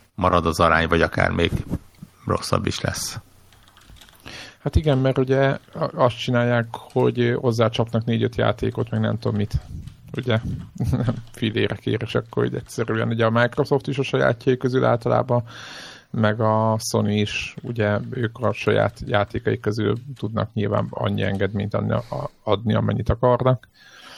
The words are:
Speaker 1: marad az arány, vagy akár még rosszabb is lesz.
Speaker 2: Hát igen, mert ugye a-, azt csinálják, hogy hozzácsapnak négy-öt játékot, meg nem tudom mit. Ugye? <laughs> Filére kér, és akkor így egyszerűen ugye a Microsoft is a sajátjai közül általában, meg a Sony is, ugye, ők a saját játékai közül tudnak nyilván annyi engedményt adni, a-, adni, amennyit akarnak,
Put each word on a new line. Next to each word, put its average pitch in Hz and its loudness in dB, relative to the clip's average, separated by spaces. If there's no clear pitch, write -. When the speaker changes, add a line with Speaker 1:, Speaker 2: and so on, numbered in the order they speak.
Speaker 1:
marad 90 4
az 80 0
arány, 82 4
vagy 82 4
akár - 2
még 87 0
rosszabb - 0
is - -4
lesz. - -6
Speaker 2:
Hát - 0
igen, 151 4
mert 131 2
ugye 135 2
a-, 160 -4
azt 117 2
csinálják, 120 2
hogy 120 0
hozzácsapnak 113 2
négy-öt 113 0
játékot, 113 0
meg 113 -2
nem 110 -2
tudom 110 -2
mit. 104 -2
Ugye? 113 0
<laughs> 117 -2
Filére 110 -2
kér, 113 -4
és 107 -4
akkor 120 -2
így 123 -2
egyszerűen 117 -4
ugye 113 0
a 113 4
Microsoft 120 2
is 135 -2
a 135 2
sajátjai 131 2
közül 127 0
általában, 120 2
meg 110 0
a 110 4
Sony 107 0
is, - -2
ugye, 104 0
ők 117 -4
a 107 0
saját 107 0
játékai 110 0
közül 107 -2
tudnak 107 -4
nyilván 107 0
annyi 101 -2
engedményt 101 -2
adni, 104 -2
a-, - -4
adni, 107 0
amennyit 110 0
akarnak, 123 2